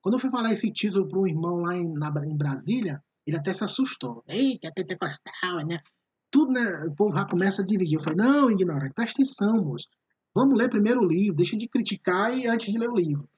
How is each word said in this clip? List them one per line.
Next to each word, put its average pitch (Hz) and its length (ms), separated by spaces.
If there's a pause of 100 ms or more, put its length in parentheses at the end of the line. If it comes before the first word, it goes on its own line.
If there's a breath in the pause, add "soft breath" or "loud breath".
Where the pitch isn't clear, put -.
Quando 214 140
eu 262 40
fui 262 80
falar 226 240
esse - 180
título 196 380
pra 185 100
um 196 80
irmão 170 300
lá 175 180
em, 175 200
na, 151 180 (140)
em 151 100
Brasília, 147 640 (240)
ele 160 120
até 170 160
se 214 100
assustou. 247 640
"Eita, 233 400
é - 20
pentecostal, 175 960
né?" 165 140 (500)
Tudo, 269 220
né? 185 340
O 151 80
povo 208 200
já 147 120
começa 196 360
a - 20
dividir. 185 300
Eu 156 80
falei, 160 160
"Não, 262 320
ignorante, 160 440
presta 233 280
atenção, 214 420
moço. - 240 (460)
Vamos 254 240
ler 240 100
primeiro 226 320
o 196 60
livro, 175 300
deixa 175 200
de 226 120
criticar 214 680
e 247 100
antes 226 240
de 226 80
ler 233 120
o 240 60
livro." 151 420